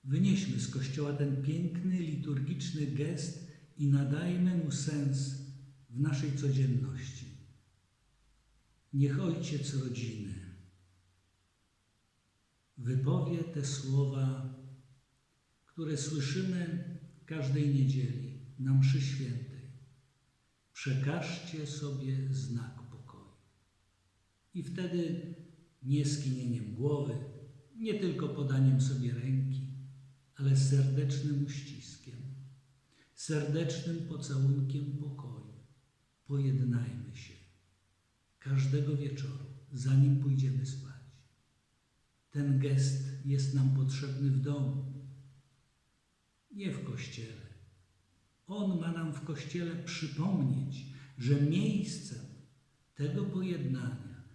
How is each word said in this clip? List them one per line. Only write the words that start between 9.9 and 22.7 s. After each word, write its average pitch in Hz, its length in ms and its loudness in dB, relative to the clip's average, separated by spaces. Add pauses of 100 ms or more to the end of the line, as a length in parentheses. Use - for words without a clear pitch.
wypowie 139 680 2
te 143 220 -4
słowa, 135 920 0 (1080)
które 147 320 -4
słyszymy 165 880 0 (420)
każdej 143 500 2
niedzieli 131 640 2 (200)
na 131 140 2
mszy 135 280 8
świętej. 135 680 -4 (1000)
„Przekażcie 151 960 -2
sobie 135 680 -4
znak 117 480 -4 (100)